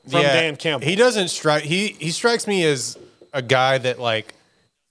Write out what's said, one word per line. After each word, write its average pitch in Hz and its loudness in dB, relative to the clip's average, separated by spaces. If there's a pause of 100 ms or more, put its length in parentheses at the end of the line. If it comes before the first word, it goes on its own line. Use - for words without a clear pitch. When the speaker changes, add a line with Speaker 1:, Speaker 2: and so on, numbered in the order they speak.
Speaker 1:
from 147 2
Speaker 2:
Yeah. 143 4
Speaker 1:
Dan 165 2
Campbell. 139 -2
Speaker 2:
He 170 0
doesn't 214 2
strike, 151 0
he, 185 -2
he 156 -4
strikes 233 -2
me 190 0
as 127 -2 (360)
a 139 -4
guy 131 2
that, 123 -4
like, 113 -4 (580)